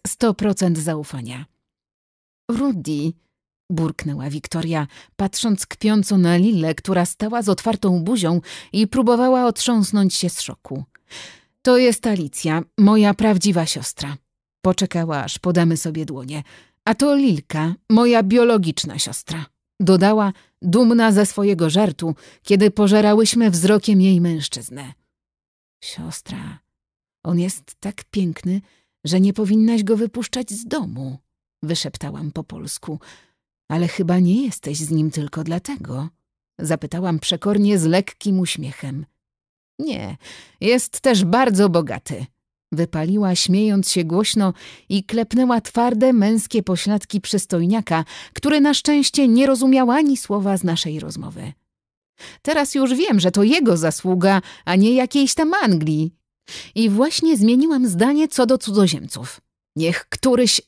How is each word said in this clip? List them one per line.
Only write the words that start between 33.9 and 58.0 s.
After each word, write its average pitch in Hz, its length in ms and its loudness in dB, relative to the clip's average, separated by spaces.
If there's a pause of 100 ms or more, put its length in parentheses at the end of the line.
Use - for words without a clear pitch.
nie 185 260 2
jesteś 151 340 -8
z 156 120 -8
nim 156 200 0
tylko 151 340 -8
dlatego?”, 160 640 -8 (500)
zapytałam 160 600 -4
przekornie 202 600 0
z 165 60 0
lekkim 185 560 -2
uśmiechem. 139 680 -8 (720)
„Nie, 226 380 -8 (440)
jest 240 400 0
też 208 240 2
bardzo 208 440 4
bogaty”, 135 580 -4 (460)
Wypaliła, 170 640 -2
śmiejąc 196 560 0
się 175 140 0
głośno, 190 480 0 (360)
i 196 160 -2
klepnęła 233 560 0
twarde, 247 520 0
męskie 220 500 2
pośladki 196 580 -2
przystojniaka, 180 840 -2 (280)
który 285 280 0
na 285 140 4
szczęście 285 540 2
nie 247 180 6
rozumiał 262 440 4
ani 277 260 2
słowa 202 400 -2
z 180 80 -2
naszej 165 360 -4
rozmowy. 151 520 -12 (920)
„Teraz 285 320 0
już 262 200 2
wiem, 262 260 2
że 180 100 2
to 202 120 2
jego 233 340 4
zasługa, 180 640 2 (220)
a 180 120 0
nie 214 180 6
jakiejś 254 400 2
tam 320 280 0
Anglii. 156 520 0 (600)
I 220 160 2
właśnie 302 460 2
zmieniłam 254 500 2
zdanie 262 420 2